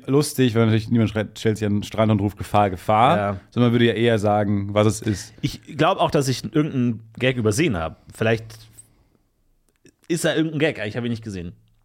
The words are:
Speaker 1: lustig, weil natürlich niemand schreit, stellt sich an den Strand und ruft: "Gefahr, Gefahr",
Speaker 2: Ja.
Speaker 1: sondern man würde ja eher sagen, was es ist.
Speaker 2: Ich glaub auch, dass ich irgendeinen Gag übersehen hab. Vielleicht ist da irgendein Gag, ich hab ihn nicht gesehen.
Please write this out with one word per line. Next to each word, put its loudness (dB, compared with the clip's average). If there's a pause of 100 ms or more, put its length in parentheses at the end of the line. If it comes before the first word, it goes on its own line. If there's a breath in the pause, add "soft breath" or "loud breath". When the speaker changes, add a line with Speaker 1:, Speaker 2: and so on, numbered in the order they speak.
Speaker 1:
lustig, 2
weil 4
natürlich 0
niemand 2
schreit, -6
stellt -2
sich -4
an 0
den -2
Strand 0
und 2
ruft: -2
"Gefahr, 0
Gefahr", 2
Speaker 2:
Ja. -4 (100)
Speaker 1:
sondern 2
man 2
würde 6
ja 4
eher 2
sagen, 0
was 4
es 2
ist. -4
Speaker 2:
Ich -6 (140)
glaub 2
auch, 0
dass 0
ich -4
irgendeinen -2 (180)
Gag 0
übersehen 0
hab. -8 (120)
Vielleicht -2 (1600)
ist -2
da 0
irgendein -2
Gag, -2
ich -8
hab -4
ihn -4
nicht -6
gesehen. -8 (320)